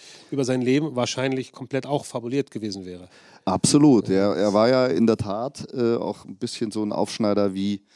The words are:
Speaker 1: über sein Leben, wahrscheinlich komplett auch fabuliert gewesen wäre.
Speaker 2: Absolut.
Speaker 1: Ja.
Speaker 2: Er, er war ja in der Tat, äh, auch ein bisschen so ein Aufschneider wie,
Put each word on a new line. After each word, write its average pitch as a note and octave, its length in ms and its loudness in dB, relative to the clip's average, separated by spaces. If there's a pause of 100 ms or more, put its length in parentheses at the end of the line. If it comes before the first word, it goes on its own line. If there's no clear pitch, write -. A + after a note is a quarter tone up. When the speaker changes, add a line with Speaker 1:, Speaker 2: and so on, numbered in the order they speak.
(300)
Speaker 1:
über C#3 140 -2
sein B2+ 180 0
Leben, C3+ 320 2
wahrscheinlich B2+ 580 -4
komplett C3 340 -8
auch C#3+ 180 -4
fabuliert B2 480 -6
gewesen G2+ 320 -8
wäre. F2+ 240 -16 (360)
Speaker 2:
Absolut. A#2+ 640 4
Speaker 1:
Ja. F#2+ 240 2
Speaker 2:
Er, C#2+ 40 -4
er G2 180 0
war A2 140 6
ja B2+ 180 4
in A2+ 220 2
der A2 80 4
Tat, A2 580 -8
äh, A#2 220 0
auch - 280 -6
ein G2 120 -16
bisschen A#2 340 -6
so G#2+ 140 -4
ein G#2 80 -4
Aufschneider G2+ 600 0
wie, G2 280 -2 (140)